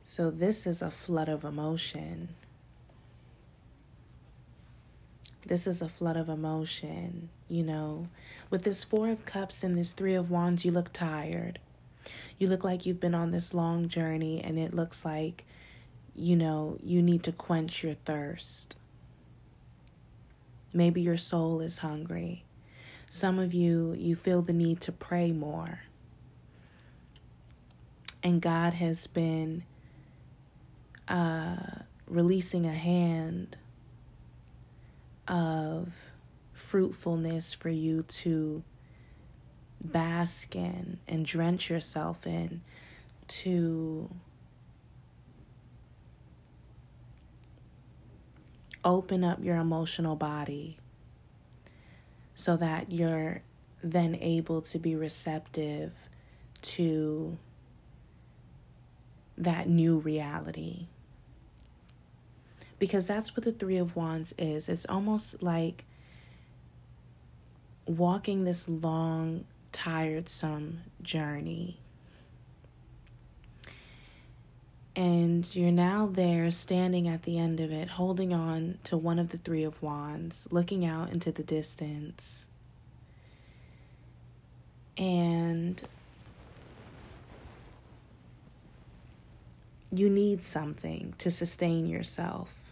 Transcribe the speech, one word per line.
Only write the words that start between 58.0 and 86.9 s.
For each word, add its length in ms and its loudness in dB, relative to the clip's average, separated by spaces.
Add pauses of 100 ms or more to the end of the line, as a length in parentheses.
that 300 0
new 300 6
reality. 880 -4 (1900)
Because 300 2
that's 280 -2
what 80 -2
the 80 2
Three 260 0
of 180 0
Wands 420 -2
is. 320 -2
It's 160 -2
almost 560 -2
like 420 0 (2000)
walking 560 2
this 260 -2
long, 760 0 (260)
tiresome 1120 -4 (200)
journey. 800 -4 (3250)
And 600 4
you're 160 6
now 400 6
there 380 4
standing 580 2
at 140 0
the 160 -2
end 220 2
of 120 -2
it, 160 -4
holding 460 0
on 520 0
to 120 0
one 220 2
of 100 2
the 80 -8
Three 260 -2
of 200 -4
Wands, 640 -6
looking 360 2
out 260 -2
into 200 -2
the 120 -6
distance. 1000 -6 (2500)
And 840 2 (4000)